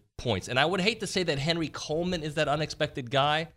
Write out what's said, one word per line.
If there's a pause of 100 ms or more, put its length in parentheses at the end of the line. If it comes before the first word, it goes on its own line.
(180)
points.
And
I
would
hate
to
say
that
Henry
Coleman
is
that
unexpected
guy